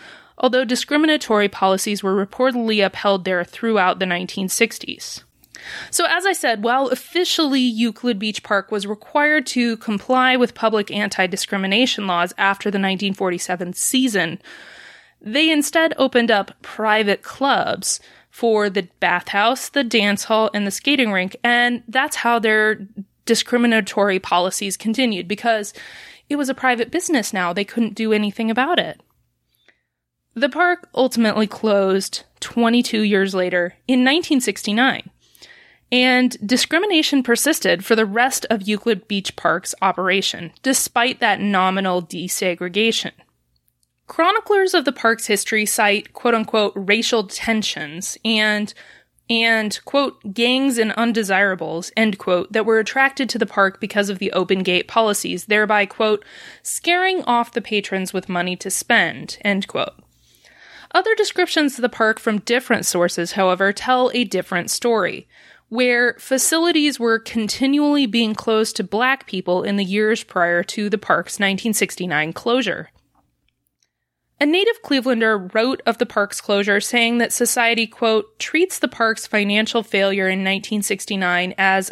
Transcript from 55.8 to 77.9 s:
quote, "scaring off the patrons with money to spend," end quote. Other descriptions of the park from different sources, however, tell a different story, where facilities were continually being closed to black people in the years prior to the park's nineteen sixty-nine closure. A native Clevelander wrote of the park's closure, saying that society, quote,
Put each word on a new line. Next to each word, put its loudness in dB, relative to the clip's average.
quote, 0
"scaring 0
off 0
the -4
patrons -4
with -6
money -2
to -10
spend," -2
end 0
quote. -6
Other 2
descriptions 0
of -12
the 2
park 0
from 0
different 0
sources, 0
however, 2
tell 2
a 0
different -4
story, 0
where 2
facilities 0
were 2
continually 0
being 0
closed 0
to -2
black 0
people -2
in -2
the 0
years 0
prior 0
to -6
the 0
park's -2
nineteen 0
sixty-nine -2
closure. -2
A 0
native 2
Clevelander 0
wrote 0
of 0
the 0
park's -2
closure, 2
saying 2
that 0
society, 2
quote, -2